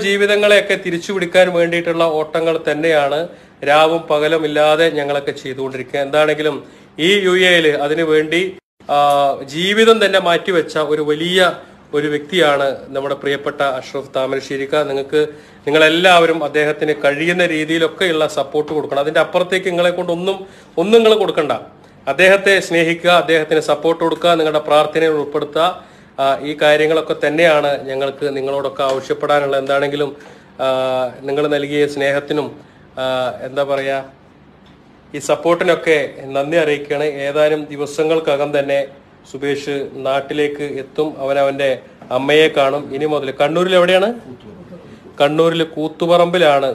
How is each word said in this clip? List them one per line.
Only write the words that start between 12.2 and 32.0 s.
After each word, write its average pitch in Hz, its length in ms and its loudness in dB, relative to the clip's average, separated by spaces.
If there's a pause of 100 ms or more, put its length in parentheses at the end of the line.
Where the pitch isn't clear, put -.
നമ്മുടെ 139 200 -4
പ്രിയപ്പെട്ട 143 460 -6 (160)
അഷ്റഫ് 131 380 -10
താമരശ്ശേരിക്ക. 135 600 -4 (140)
നിങ്ങൾക്ക്, 139 320 -2 (440)
നിങ്ങളെല്ലാവരും 165 840 4
അദ്ദേഹത്തിന് 151 460 0 (100)
കഴിയുന്ന 165 420 0
രീതിയിലൊക്കെയുള്ള 160 840 0 (100)
support 147 360 -2
കൊടുക്കണം. 139 320 -2
അതിൻ്റെ 160 200 0
അപ്പുറത്തേക്ക് 180 460 -2
നിങ്ങളെ 175 260 2
കൊണ്ട് 175 200 -4
ഒന്നും, 190 220 -4 (380)
ഒന്നും 202 220 4
നിങ്ങൾ 220 220 6
കൊടുക്കണ്ട. 160 320 -2 (540)
അദ്ദേഹത്തെ 190 520 4
സ്നേഹിക്കുക, 170 520 0 (120)
അദ്ദേഹത്തിന് 156 380 0 (100)
support 165 320 0
കൊടുക്കുക, 165 360 0
നിങ്ങളുടെ 151 300 0
പ്രാർത്ഥനയിൽ 151 500 2
ഉൾപ്പെടുത്തുക. 147 480 -2 (520)
ആ, 135 60 0 (240)
ഈ - 20 -4 (100)
കാര്യങ്ങളൊക്കെ 156 600 2
തന്നെയാണ് 147 480 2 (180)
ഞങ്ങൾക്ക് 139 360 -4 (120)
നിങ്ങളോടൊക്കെ 139 460 -4
ആവശ്യപ്പെടാനുള്ളത്. 139 800 0
എന്താണെങ്കിലും, 143 460 -2 (560)
ആ, - 20 0 (600)
നിങ്ങൾ 143 200 -2
നൽകിയ 147 400 -2
സ്നേഹത്തിനും, 143 600 -2 (540)